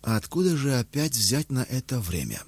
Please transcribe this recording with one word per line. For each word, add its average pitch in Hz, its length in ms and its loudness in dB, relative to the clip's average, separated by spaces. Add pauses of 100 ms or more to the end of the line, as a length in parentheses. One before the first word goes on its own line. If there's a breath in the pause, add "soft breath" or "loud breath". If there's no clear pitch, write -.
А 113 160 0
откуда 170 400 2
же 135 200 2
опять 135 380 0
взять 117 360 2
на 127 120 0
это 127 380 -2
время? 80 460 -4